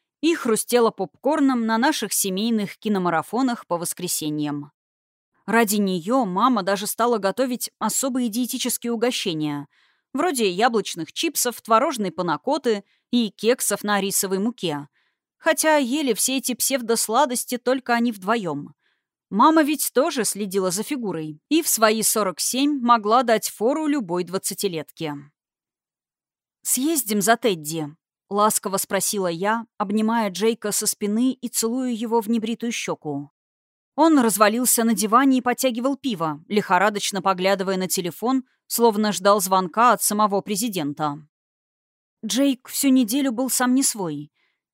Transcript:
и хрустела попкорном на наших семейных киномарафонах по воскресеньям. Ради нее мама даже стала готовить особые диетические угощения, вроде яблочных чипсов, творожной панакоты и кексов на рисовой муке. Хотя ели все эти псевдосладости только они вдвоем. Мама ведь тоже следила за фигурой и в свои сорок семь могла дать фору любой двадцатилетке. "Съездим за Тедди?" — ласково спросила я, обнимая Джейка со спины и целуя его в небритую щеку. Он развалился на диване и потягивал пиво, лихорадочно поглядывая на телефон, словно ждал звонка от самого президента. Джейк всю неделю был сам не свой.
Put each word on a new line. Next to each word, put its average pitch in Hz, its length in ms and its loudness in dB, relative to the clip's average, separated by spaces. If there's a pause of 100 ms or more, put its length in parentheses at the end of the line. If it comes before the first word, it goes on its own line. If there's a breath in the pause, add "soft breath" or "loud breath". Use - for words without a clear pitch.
(200)
и 330 140 2
хрустела 226 560 2
попкорном 262 760 0
на 226 100 0
наших 240 360 0
семейных 202 680 -2
киномарафонах 208 880 0
по 175 100 -2
воскресеньям. 151 960 -4 (720)
Ради 214 300 2
нее 202 480 0
мама 202 380 0
даже 196 240 -2
стала 233 320 0
готовить 233 600 -2
особые 247 520 -2
диетические 233 640 -4
угощения, 160 760 -2 (460)
вроде 262 360 0
яблочных 190 600 -2
чипсов, - 480 -4
творожной 220 500 0
панакоты 196 720 -2 (260)
и 240 200 2
кексов - 540 0
на 208 160 0
рисовой 190 380 -2
муке. 170 500 -4 (480)
Хотя 311 400 2
ели 269 380 0
все 262 240 0
эти 247 160 -4
псевдосладости 240 1040 0
только 254 340 -2
они 233 200 2
вдвоем. 185 640 -4 (540)
Мама 311 340 6
ведь 294 300 -2
тоже 285 320 0
следила 190 460 -2
за 185 120 -4
фигурой 170 680 -6
и 311 100 4
в 311 80 -4
свои 220 340 2
сорок 196 380 0
семь 285 400 0
могла 233 420 4
дать 226 280 0
фору 302 360 -2
любой 185 380 -2
двадцатилетке. 170 920 -6 (1500)
"Съездим 247 540 -2
за 220 160 4
Тедди?" — 160 580 -4 (360)
ласково 202 480 0
спросила 196 480 -2
я, 202 400 -2 (100)
обнимая 214 540 0
Джейка 208 420 -2
со 208 140 -2
спины 220 460 0
и 240 160 -8
целуя 247 420 -2
его 226 320 -2
в 208 80 -4
небритую 226 420 -2
щеку. 147 580 -6 (640)
Он 311 220 6
развалился 226 640 2
на 233 120 2
диване 240 440 4
и - 40 -4
потягивал 247 560 -2
пиво, 160 500 -6
лихорадочно 202 720 0
поглядывая 190 560 0
на 185 100 -2
телефон, 214 580 -2 (220)
словно 214 460 2
ждал 196 300 4
звонка 190 500 4
от 196 100 0
самого 208 380 2
президента. 156 800 -4 (1080)
Джейк 254 440 0
всю - 200 0
неделю 262 420 4
был 247 200 -2
сам 247 240 2
не 269 80 4
свой. 160 500 -4 (420)